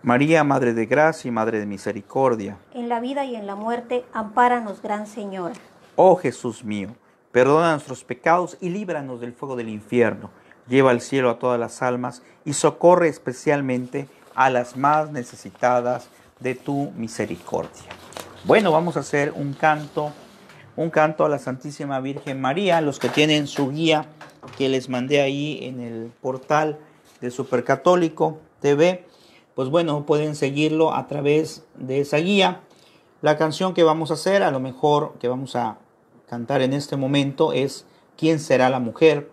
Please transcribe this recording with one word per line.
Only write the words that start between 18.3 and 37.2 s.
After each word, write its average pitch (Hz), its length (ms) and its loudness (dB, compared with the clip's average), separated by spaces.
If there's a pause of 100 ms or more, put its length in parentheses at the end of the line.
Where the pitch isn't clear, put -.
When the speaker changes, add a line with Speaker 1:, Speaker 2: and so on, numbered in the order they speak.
Speaker 1:
Bueno, 208 260 4
vamos 165 260 2
a 156 40 -2
hacer 143 340 -2
un 143 200 -6
canto, 151 580 -2 (640)
un 165 140 -2
canto 156 340 2
a 156 40 2
la 143 120 -2
Santísima 139 580 -8
Virgen 139 420 -8
María. 165 400 0
Los 147 200 -2
que - 80 -2
tienen 151 400 2
su 139 240 -2
guía 156 340 2 (500)
que 139 120 0
les 131 200 -2
mandé 131 320 0
ahí 139 420 -2
en 127 180 -12
el 117 400 -12
portal 147 580 -2 (420)
de 120 120 -6
Supercatólico 156 1040 0 (220)
T 143 140 4
V, 180 300 2 (500)
pues 131 160 -4
bueno, 147 340 0
pueden 151 320 0
seguirlo 151 580 0
a 131 120 -4
través 147 580 -2 (120)
de 131 260 -4
esa 143 160 -2
guía. 180 420 2 (600)
La 151 160 2
canción 165 340 0
que 170 120 4
vamos 156 260 2
a 160 40 0
hacer, 196 280 0
a 175 80 2
lo 135 100 -2
mejor 147 580 0
que 120 100 -4
vamos 127 280 -6
a 117 220 -4 (500)
cantar 123 320 -2
en 131 140 2
este 143 220 -4
momento, 139 580 0